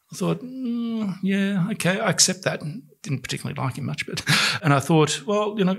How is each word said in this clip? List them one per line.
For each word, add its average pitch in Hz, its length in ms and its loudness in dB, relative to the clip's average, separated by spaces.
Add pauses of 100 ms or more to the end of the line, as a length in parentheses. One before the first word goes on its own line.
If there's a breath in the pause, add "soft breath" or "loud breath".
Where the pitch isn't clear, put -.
(120)
I 160 40 -14
thought, 170 260 0
"Mm, 233 800 -4
yeah, 196 500 2
okay, 185 280 0
I 220 100 2
accept - 340 2
that." - 160 0 (420)
Didn't 139 200 -4
particularly - 380 -6
like 127 160 -4
him 143 100 -6
much, - 200 -6
but, - 160 -8 (200)
<laughs> - 200 -2
and 143 100 4
I 139 80 6
thought, 151 460 4
"Well, 208 320 0
you 196 60 4
know, 185 140 2